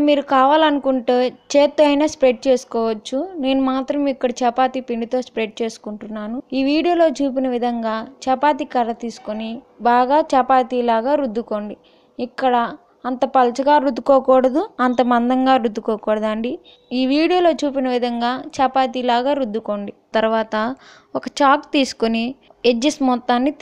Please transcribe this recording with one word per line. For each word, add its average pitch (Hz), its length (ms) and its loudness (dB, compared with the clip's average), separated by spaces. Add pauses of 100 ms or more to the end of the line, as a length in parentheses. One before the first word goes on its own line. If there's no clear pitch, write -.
మీరు 285 140 4 (120)
కావాలనుకుంటే 269 800 2 (380)
చేత్తో 294 340 4
అయినా 285 200 2
స్ప్రెడ్ 262 400 0
చేసుకోవచ్చు. 233 720 -2 (260)
నేను 269 260 0
మాత్రం 269 320 -2 (100)
ఇక్కడ 254 280 -4
చపాతీ 254 480 0
పిండితో 233 400 -4
స్ప్రెడ్ 220 340 -6
చేసుకుంటున్నాను. 214 760 -10 (160)
ఈ 262 180 -2
వీడియోలో 330 380 2 (100)
చూపిన 262 300 -2
విధంగా 233 480 -4 (280)
చపాతీ 277 500 0
కర్ర 233 180 -2 (120)
తీసుకొని 220 460 -10 (380)
బాగా 254 320 4 (120)
చపాతీలాగా 247 920 2
రుద్దుకోండి. 214 540 -6 (420)
ఇక్కడ 247 360 -2 (500)
అంత 254 200 -4 (100)
పలచగా 262 400 2 (100)
రుద్దుకోకూడదు, 262 760 2 (200)
అంత 247 200 0 (120)
మందంగా 254 500 2
రుద్దుకోకూడదండి. 220 920 -4 (380)
ఈ 247 100 -2 (120)
వీడియోలో 339 380 2 (100)
చూపిన 269 280 -2
విధంగా 240 420 -2 (260)
చపాతీలాగా 254 840 0
రుద్దుకోండి. 208 520 -6 (240)
తర్వాత 220 380 0 (600)
ఒక 269 100 -6 (140)
చాక్ 294 340 4
తీసుకొని 226 520 0 (400)
ఎడ్జెస్ 247 380 2
మొత్తాన్ని 247 600 0